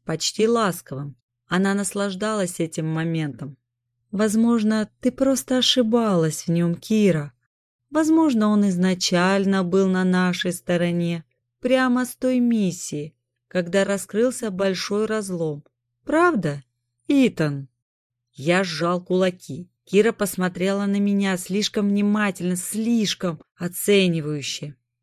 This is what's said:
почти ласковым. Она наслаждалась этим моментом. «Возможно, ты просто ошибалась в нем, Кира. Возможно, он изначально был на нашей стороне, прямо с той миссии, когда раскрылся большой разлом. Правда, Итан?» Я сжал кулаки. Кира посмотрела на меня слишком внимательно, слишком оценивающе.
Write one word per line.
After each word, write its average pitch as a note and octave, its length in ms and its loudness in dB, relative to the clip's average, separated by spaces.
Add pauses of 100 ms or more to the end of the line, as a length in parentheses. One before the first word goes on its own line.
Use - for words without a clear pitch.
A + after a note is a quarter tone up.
почти F#3 460 -2
ласковым. D#3+ 680 -2 (320)
Она G3 260 2
наслаждалась G3+ 880 -4
этим D#3+ 280 -4
моментом. D#3+ 680 -4 (560)
«Возможно, A3 760 2 (100)
ты B3 140 0
просто C4 460 0
ошибалась A3 840 2
в - 40 -2
нем, E3+ 260 2
Кира. F3 560 2 (580)
Возможно, D4+ 600 4
он G#3 180 4
изначально F#3 960 2
был F#3+ 240 2
на F#3 160 0
нашей F3+ 480 0
стороне, F3 720 -2 (380)
прямо B3+ 440 2
с - 80 -16
той B3+ 280 -2
миссии, F3+ 720 -2 (320)
когда F3+ 380 0
раскрылся G#3+ 680 -2
большой G3 540 -2
разлом. F#3 580 -4 (400)
Правда, D4 640 0 (420)
Итан?» D#3 600 0 (640)
Я F3 320 0
сжал F3 360 -4
кулаки. F3+ 680 -4 (160)
Кира G#3+ 260 4
посмотрела F#3+ 720 -2
на G3+ 140 0
меня G3 380 0
слишком G3+ 500 -2
внимательно, G3+ 680 0
слишком G#3 840 -2 (180)
оценивающе. E3 1160 -2 (280)